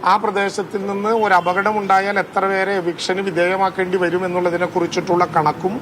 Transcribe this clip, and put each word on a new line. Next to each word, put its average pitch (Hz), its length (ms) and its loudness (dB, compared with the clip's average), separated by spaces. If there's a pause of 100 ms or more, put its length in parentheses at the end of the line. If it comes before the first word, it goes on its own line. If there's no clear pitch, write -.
(120)
ആ 196 120 6
പ്രദേശത്തിൽ 196 640 -2
നിന്ന് 202 220 -2 (140)
ഒരു 196 140 4
അപകടമുണ്ടായാൽ 196 840 0
എത്ര - 180 -2 (100)
പേരെ 190 300 0
എവിക്ഷന് 175 480 -2
വിധേയമാക്കേണ്ടി 185 720 0
വരും 180 260 0
എന്നുള്ളതിനെ 175 440 0
കുറിച്ചിട്ടുള്ള 175 520 0 (100)
കണക്കും 165 460 0